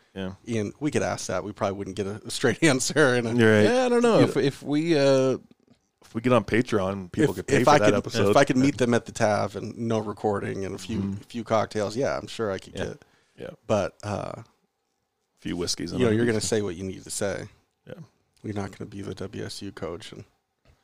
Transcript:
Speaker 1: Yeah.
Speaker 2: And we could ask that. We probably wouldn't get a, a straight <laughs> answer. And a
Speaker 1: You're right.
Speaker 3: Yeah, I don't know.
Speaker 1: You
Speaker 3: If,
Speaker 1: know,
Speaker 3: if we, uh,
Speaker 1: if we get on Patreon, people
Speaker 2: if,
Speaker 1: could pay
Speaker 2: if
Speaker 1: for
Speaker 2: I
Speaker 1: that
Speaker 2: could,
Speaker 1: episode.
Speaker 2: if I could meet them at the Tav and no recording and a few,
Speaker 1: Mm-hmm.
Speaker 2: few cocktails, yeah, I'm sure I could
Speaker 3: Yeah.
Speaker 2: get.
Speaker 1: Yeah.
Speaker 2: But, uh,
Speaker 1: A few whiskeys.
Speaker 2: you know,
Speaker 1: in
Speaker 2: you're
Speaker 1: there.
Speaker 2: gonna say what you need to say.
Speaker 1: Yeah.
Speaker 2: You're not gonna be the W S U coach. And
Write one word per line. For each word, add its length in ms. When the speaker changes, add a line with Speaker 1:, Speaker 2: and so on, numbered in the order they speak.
Speaker 1:
Yeah. 180
Speaker 2:
And 340
we 100
could 120
ask 260
that. 160
We 80
probably 260
wouldn't 180
get 100
a, 200
a 40
straight 280
<laughs> 40
answer. 520
And 140
a 60
Speaker 1:
You're 200
right. 100
Speaker 3:
Yeah, 220
I 20
don't 140
know. 160
Speaker 1:
You 60
Speaker 3:
If, 120
Speaker 1:
know, 60
Speaker 3:
if 200
we, 360
uh, 400
Speaker 1:
if 120
we 60
get 140
on 100
Patreon, 680
people 180
Speaker 2:
if, 60
Speaker 1:
could 100
pay 120
Speaker 2:
if 60
Speaker 1:
for 60
Speaker 2:
I 80
Speaker 1:
that 80
Speaker 2:
could, 80
Speaker 1:
episode. 360
Speaker 2:
if 60
I 80
could 140
meet 180
them 160
at 140
the 60
Tav 440
and 220
no 220
recording 680
and 80
a 40
few, 200
Speaker 1:
Mm-hmm. 160
Speaker 2:
few 160
cocktails, 520
yeah, 220
I'm 80
sure 240
I 80
could 180
Speaker 3:
Yeah. 80
Speaker 2:
get. 200
Speaker 1:
Yeah. 120
Speaker 2:
But, 340
uh, 340
Speaker 1:
A 80
few 160
whiskeys. 360
Speaker 2:
you 80
know, 80
Speaker 1:
in 80
Speaker 2:
you're 100
Speaker 1:
there. 80
Speaker 2:
gonna 80
say 180
what 160
you 80
need 200
to 60
say. 360
Speaker 1:
Yeah. 80
Speaker 2:
You're 120
not 220
gonna 140
be 100
the 140
W 320
S 160
U 80
coach. 420
And 120